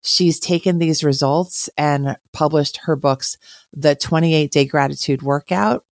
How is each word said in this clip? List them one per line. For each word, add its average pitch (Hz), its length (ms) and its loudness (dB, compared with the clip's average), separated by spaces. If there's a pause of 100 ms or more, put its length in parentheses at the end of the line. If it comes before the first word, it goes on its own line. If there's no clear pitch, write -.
she's - 360 0
taken 180 380 -2
these 160 260 0
results 147 760 0
and 143 400 -2 (160)
published 151 480 0
her 160 140 -2
books, 135 420 -2 (340)
The 147 220 2
Twenty-eight 160 580 0
Day 139 140 4
Gratitude 139 560 -2
Workout 180 720 -2